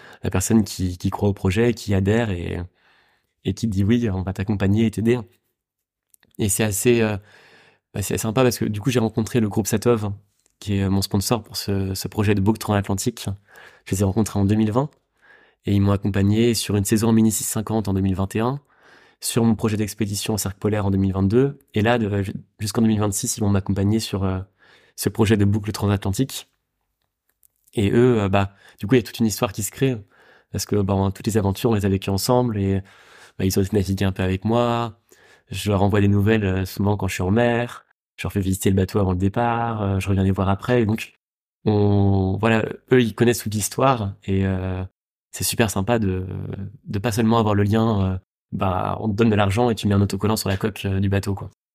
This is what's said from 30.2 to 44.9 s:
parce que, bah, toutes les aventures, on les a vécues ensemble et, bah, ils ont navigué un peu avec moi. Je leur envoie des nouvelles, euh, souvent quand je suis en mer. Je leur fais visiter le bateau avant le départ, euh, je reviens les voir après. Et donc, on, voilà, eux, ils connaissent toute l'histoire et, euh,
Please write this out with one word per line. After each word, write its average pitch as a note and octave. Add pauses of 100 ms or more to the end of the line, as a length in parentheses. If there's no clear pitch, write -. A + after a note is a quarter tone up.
parce G2
que, -
bah, G2 (180)
toutes -
les A2
aventures, G2
on -
les G2+
a G2+
vécues F#2+
ensemble A#2
et, G2 (560)
bah, F#2+
ils F#2+
ont G2+ (100)
navigué G2
un F#2+
peu F#2+
avec F#2
moi. A#2 (500)
Je G2
leur G2
envoie G2+
des G2+
nouvelles, G2+
euh, F#2+
souvent G2
quand G2
je F#2
suis F#2
en F#2
mer. A#2+ (300)
Je -
leur -
fais G#2
visiter F#2+
le F#2+
bateau F#2+
avant F#2
le F2+
départ, A#2
euh, G2
je -
reviens F#2+
les G2
voir F#2+
après. A#2+
Et A2+
donc, A2 (520)
on, G2+
voilà, A2+ (260)
eux, B2+
ils A2
connaissent A#2
toute G#2+
l'histoire A2 (100)
et, G2
euh, F#2 (480)